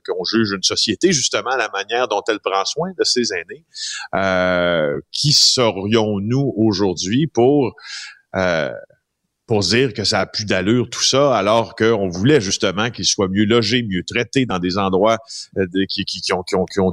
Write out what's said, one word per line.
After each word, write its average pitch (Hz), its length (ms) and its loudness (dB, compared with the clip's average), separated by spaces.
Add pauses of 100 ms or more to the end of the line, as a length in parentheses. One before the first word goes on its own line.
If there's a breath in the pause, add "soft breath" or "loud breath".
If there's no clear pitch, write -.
qu'on 92 180 -4
juge 107 280 0
une 95 100 -4
société, 110 500 0
justement, 120 380 -2
à 131 60 -2
la 110 140 0
manière 104 360 -2
dont 104 220 -2
elle 107 100 0
prend 95 260 0
soin 175 320 -6
de 110 60 0
ses 110 320 -2
aînés, 92 300 -12 (500 loud breath)
euh, 87 840 0 (100)
qui - 220 -2
serions-nous 110 1200 0
aujourd'hui 101 680 0
pour, 131 480 2 (640 loud breath)
euh, 85 340 0 (760)
pour 107 140 0
dire 107 340 0
que 104 100 -4
ça 101 160 0
a 92 60 -2
plus - 180 -8
d'allure, 104 460 0
tout - 140 -8
ça, 135 320 2
alors 104 400 2
qu'on 110 320 2
voulait 113 320 4
justement 101 500 -2
qu'ils 98 140 -8
soient 98 240 0
mieux 98 160 2
logés, 117 440 2
mieux 90 140 -2
traités 117 440 -2
dans 98 120 -2
des 90 200 -2
endroits, 98 400 2 (380 loud breath)
euh, 98 160 0
de, 95 160 0
qui, 98 160 -6
qui, 92 160 -8
qui - 120 -4
ont, 92 100 -2
qui - 140 -4
ont, 92 80 2
qui 98 160 -4
ont, 92 120 2